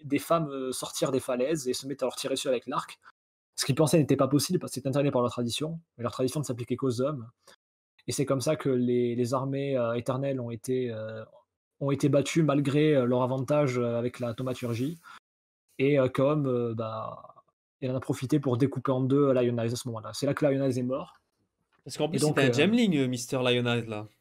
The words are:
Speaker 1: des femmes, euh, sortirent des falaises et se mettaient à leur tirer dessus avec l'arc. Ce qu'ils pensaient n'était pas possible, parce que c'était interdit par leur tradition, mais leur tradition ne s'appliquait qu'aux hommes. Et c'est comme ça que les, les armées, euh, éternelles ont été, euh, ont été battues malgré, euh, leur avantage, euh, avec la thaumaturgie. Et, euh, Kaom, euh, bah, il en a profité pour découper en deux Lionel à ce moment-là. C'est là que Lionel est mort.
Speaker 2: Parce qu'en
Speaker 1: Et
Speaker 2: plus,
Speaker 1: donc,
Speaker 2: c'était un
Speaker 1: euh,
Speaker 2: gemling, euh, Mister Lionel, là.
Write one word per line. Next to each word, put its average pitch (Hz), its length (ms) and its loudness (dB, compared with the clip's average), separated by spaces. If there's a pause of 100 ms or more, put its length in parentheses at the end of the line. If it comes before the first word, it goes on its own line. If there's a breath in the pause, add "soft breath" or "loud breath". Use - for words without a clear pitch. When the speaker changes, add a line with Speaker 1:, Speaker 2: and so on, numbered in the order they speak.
Speaker 1:
des 143 160 -2
femmes, 165 320 0
euh, 131 220 -6
sortirent 135 400 -4
des 131 80 2
falaises 127 480 -2
et 127 60 0
se 135 120 -8
mettaient 135 180 -6
à - 20 0
leur - 100 -4
tirer 135 180 -4
dessus 139 140 -2
avec 123 180 0
l'arc. - 320 -8 (580 loud breath)
Ce - 100 -2
qu'ils 131 80 2
pensaient 156 240 6
n'était 139 180 4
pas 139 120 4
possible, 147 300 2
parce - 120 -8
que - 40 -10
c'était 127 140 -6
interdit 139 220 2
par 127 120 2
leur 120 100 0
tradition, 143 480 -4 (180)
mais 120 40 -10
leur 113 100 -4
tradition 131 280 -2
ne 139 40 -2
s'appliquait 120 320 -4
qu'aux 123 240 -2
hommes. 131 280 -4 (800 soft breath)
Et 123 60 -6
c'est 143 120 -2
comme 135 160 0
ça 156 160 0
que 139 140 -2
les, 123 440 2
les 120 200 0
armées, 135 420 -2
euh, 117 180 0
éternelles 131 460 -2
ont 117 100 -8
été, 127 400 -4
euh, 110 340 -8 (560)
ont 139 100 0
été 143 180 2
battues 143 360 4
malgré, 147 500 4
euh, 127 100 4
leur 123 180 2
avantage, 131 560 0
euh, 120 200 0
avec 123 220 -4
la 120 120 -4
thaumaturgie. 127 640 -4 (800 loud breath)
Et, 139 200 4
euh, 131 100 6
Kaom, 139 380 2
euh, 120 280 0
bah, 110 600 -8 (460)
il 131 100 -4
en 131 60 -2
a 127 40 -4
profité 139 380 0
pour 135 180 0
découper 135 360 0
en 127 80 0
deux 135 320 4
Lionel 120 400 0
à 123 40 -6
ce 123 120 -8
moment-là. 110 260 -10
C'est - 120 -4
là 139 80 0
que - 120 0
Lionel 135 320 0
est 127 40 -2
mort. 135 340 -6 (680)
Speaker 2:
Parce - 140 -12
qu'en 151 80 0
Speaker 1:
Et 156 60 -2
Speaker 2:
plus, 135 80 0
Speaker 1:
donc, 151 180 2
Speaker 2:
c'était 135 100 6
un 127 160 4
Speaker 1:
euh, - 20 6
Speaker 2:
gemling, 214 300 4
euh, 135 120 2
Mister 127 300 -4
Lionel, 120 480 2
là. 107 220 -8 (120)